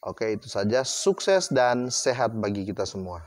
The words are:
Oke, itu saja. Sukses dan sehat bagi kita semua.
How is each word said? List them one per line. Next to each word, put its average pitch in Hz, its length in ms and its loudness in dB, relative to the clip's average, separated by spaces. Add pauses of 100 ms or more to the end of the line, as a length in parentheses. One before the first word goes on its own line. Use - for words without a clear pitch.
Oke, 107 320 -4
itu - 160 -10
saja. 107 320 2
Sukses 190 640 2
dan 123 400 4
sehat 123 480 0
bagi 104 320 -2
kita 101 160 -4
semua. 90 440 -8